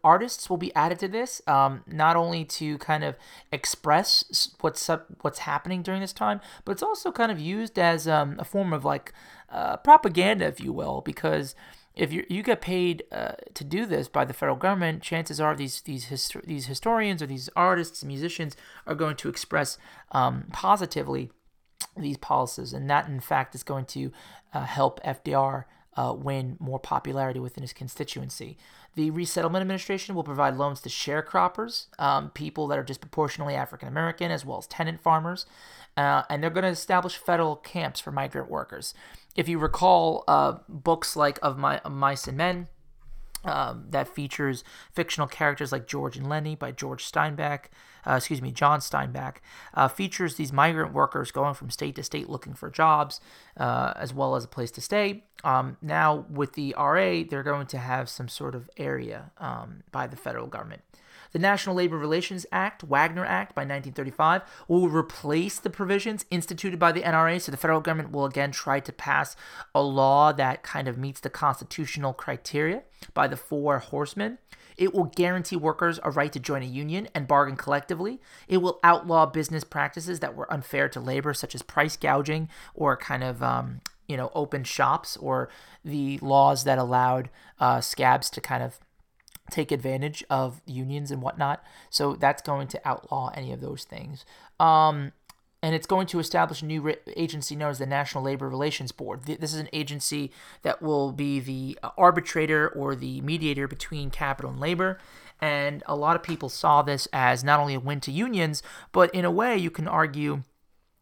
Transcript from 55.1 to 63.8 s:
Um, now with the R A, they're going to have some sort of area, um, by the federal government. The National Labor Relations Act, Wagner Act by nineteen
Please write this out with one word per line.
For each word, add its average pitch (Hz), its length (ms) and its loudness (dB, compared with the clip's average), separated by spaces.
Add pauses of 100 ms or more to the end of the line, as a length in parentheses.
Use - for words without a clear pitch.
Um, 131 380 0
now 156 480 2
with 143 240 -4
the 139 200 -4
R 147 240 2
A, 180 260 2
they're 143 200 -6
going 143 240 -2
to 139 100 -8
have 127 320 -4
some 127 180 -10
sort 127 280 -8
of 120 220 -12
area, 131 600 -6
um, 120 540 -10
by 131 160 -4
the 127 80 -14
federal 120 320 -8
government. 107 340 -12 (520)
The 165 60 -2
National 196 360 2
Labor 175 220 2
Relations 165 560 -2
Act, 185 320 -4
Wagner 165 400 2
Act 190 280 -2
by 139 120 -4
nineteen 139 260 -6